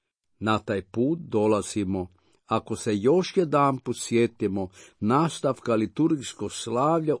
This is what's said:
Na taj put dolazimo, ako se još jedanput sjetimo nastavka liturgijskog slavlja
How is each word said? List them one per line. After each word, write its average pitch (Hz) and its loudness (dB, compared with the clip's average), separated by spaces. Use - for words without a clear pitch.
Na 107 0
taj 101 -4
put 135 -2
dolazimo, 101 0
ako 113 -2
se 107 -2
još 156 2
jedanput 143 0
sjetimo 104 0
nastavka 131 0
liturgijskog 113 -2
slavlja 147 0